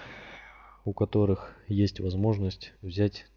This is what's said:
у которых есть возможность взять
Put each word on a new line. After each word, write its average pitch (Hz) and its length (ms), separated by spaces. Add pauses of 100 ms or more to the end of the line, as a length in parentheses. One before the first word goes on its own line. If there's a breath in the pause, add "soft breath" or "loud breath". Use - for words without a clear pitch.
(840 loud breath)
у 101 100
которых 101 640 (120)
есть 101 320
возможность 95 840
взять 98 440 (120)